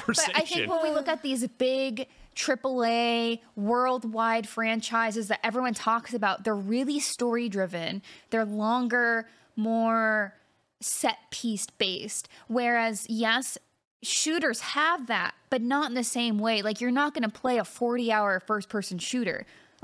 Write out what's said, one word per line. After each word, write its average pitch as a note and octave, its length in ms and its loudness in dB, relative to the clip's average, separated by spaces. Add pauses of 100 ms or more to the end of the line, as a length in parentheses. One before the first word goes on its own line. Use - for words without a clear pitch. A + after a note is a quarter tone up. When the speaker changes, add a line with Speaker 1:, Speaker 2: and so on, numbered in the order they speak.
Speaker 1:
but - 140 2
I D#4 140 2
Speaker 2:
conversation. D#4+ 240 0
Speaker 1:
think A#2 140 0
when E4 120 0
we D#4 60 0
look D4+ 180 -2
at D#4 140 -2
these C4 260 -2
big C4 600 -2 (280)
triple C4 480 -2
A A#3 580 0 (140)
worldwide A3+ 920 0
franchises A3+ 800 -2
that G#3+ 160 0
everyone A#3 300 0
talks A3+ 380 0
about, G3+ 300 0
they're G#3+ 120 0
really A#3+ 440 0
story-driven. G3 1000 -2 (300)
They're A3+ 120 2
longer, A3+ 840 2 (260)
more A3 800 2 (460)
set-piece - 840 -2 (100)
based. F#3+ 500 -4 (200)
Whereas, A#3 640 0
yes, A3+ 480 0 (460)
shooters D#4 580 0
have D4+ 460 0
that, G3 260 -2 (160)
but B3+ 120 2
not C#4 280 2
in A#3+ 60 -4
the B3 80 0
same A#3 360 0
way. G#3+ 220 2
Like, G#3 200 -2
you're B3 100 0
not C#4+ 220 2
gonna A#3 160 0
play B3 280 0
a G#3+ 60 2
forty-hour A3 800 0
first-person G3+ 580 -4
shooter. A3+ 460 -2 (380)